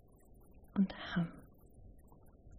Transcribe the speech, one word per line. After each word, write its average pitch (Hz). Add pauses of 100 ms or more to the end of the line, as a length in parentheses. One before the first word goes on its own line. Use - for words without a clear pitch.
(760)
und 196 (200)
Ham. 170 (1300)